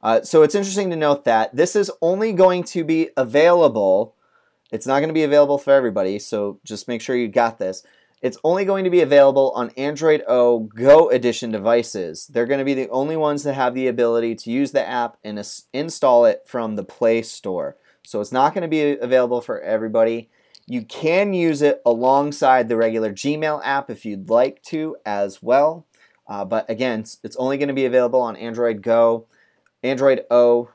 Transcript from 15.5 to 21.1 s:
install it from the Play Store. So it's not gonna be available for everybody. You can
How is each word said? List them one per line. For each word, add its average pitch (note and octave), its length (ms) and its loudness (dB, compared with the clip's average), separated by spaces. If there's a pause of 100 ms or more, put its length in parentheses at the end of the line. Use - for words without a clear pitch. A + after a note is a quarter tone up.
install B2+ 500 2
it A2 220 2
from A2+ 300 -6
the G2+ 80 -8
Play A2+ 380 0
Store. F2 540 -8 (260)
So - 180 -8
it's G#2 120 -8
not C#3 220 2
gonna F3 140 -6
be D3 280 0
available B2 460 0
for - 180 -8
everybody. A2+ 680 -2 (360)
You A#2+ 200 -8
can F#3+ 480 -2